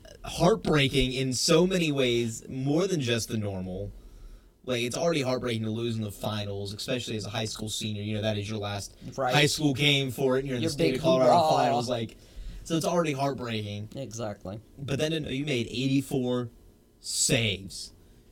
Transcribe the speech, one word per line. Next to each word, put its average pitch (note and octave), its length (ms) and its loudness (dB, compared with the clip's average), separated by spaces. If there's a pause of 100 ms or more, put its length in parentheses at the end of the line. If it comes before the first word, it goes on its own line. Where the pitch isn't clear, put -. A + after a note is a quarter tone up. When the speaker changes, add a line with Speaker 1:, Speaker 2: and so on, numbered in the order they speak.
(240)
Speaker 1:
heartbreaking C#3+ 880 2
in C3 200 0
so E3+ 320 4
many F3 260 2
ways, A#2+ 580 0
more C#3+ 380 0
than F3+ 140 0
just A#2 280 0
the A#2 80 -2
normal. G2 540 -6 (760)
Like, B2 180 -2
it's B2 140 -4
already D#3+ 240 2
heartbreaking A#2+ 420 0
to A2 80 -2
lose A#2 240 -2
in A2 80 -2
the G#2 80 -4
finals, G2+ 640 -6
especially A#2+ 440 -4
as G2 80 -6
a G2 40 -8
high A2+ 160 -4
school A2 240 -8
senior. G#2 340 -6
You G#2+ 120 -4
know, G#2 60 -4
that G#2+ 160 0
is G2+ 120 -6
your A2 100 -6
last G2+ 360 -6 (200)
Speaker 2:
Right. B2+ 180 0
Speaker 1:
high D3 120 6
school D3 280 2
game C#3 380 2
for C3 260 2
it, C3+ 40 2
and C#3 60 -8
you're B2+ 100 -2
in A#2+ 40 -2
Speaker 2:
Your E3 80 0
Speaker 1:
the C#3+ 40 -2
state C#3 180 2
Speaker 2:
big B2+ 60 0
Speaker 1:
of - 40 -4
Colorado C3 380 6
Speaker 2:
hoorah. D#3 240 4
Speaker 1:
finals. C#3 260 2
Like, A#2 280 -4 (460)
so E3 120 -2
it's D#3 100 0
already E3+ 280 2
heartbreaking. A2+ 800 -4
Speaker 2:
Exactly. A2 640 -8 (180)
Speaker 1:
But A#2 220 -4
then, D#3 140 0
you D#3+ 80 -2
know, - 80 -10
you C3+ 160 -4
made B2+ 220 -2
eighty-four B2+ 800 0 (500)
saves, G#2 960 -2 (380)